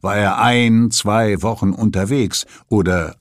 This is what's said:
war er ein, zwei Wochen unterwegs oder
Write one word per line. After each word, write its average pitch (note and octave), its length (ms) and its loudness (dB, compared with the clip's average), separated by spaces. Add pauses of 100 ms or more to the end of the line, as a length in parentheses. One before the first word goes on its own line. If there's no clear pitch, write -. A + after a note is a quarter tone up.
war G2 140 -4
er G2+ 240 0
ein, A#2 520 2
zwei G#2 500 0
Wochen A2 300 -2
unterwegs G#2 760 -2 (220)
oder F2+ 540 0